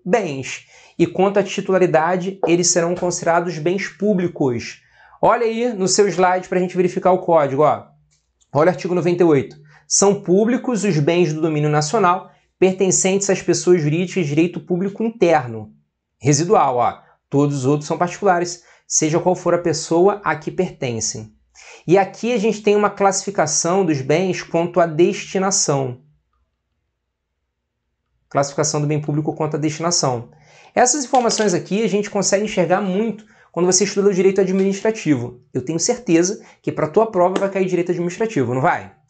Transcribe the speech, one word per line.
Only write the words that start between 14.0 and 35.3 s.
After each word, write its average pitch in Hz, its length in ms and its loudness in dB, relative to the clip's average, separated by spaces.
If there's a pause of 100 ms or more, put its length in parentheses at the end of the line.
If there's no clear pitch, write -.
de 147 60 -2
direito 170 300 0
público 196 440 -4
interno." 143 680 -2 (460)
Residual, 143 580 2
ó. 113 220 0 (300)
"Todos 143 280 0
os 127 80 -4
outros 147 220 0
são 160 100 -4
particulares, 175 680 -2 (240)
seja 156 320 0
qual 180 160 0
for 175 180 -2
a 170 60 2
pessoa 175 640 0
a 156 120 -2
que 156 160 -10
pertencem." 120 840 -6 (520)
E 156 120 4
aqui 196 360 -2
a 247 40 0
gente 214 240 -2
tem 208 140 2
uma 208 140 2
classificação 190 960 0
dos 147 160 0
bens 165 400 -2
quanto 175 380 -2
à 170 60 4
destinação. 165 1160 -2 (2250)
Classificação 147 500 -2
do 147 80 -2
bem 151 140 -2
público 151 340 -2
quanto 156 220 -4
à - 20 -4
destinação. 151 720 -2 (440)
Essas 254 300 2
informações 220 500 0
aqui 185 300 -2
a 196 60 0
gente 208 200 -2
consegue 202 360 0
enxergar 180 340 0
muito 208 460 -4 (260)
quando 175 140 -2
você 180 180 2
estuda 202 260 2
o 196 40 2
direito 196 260 2
administrativo. 190 1000 0 (100)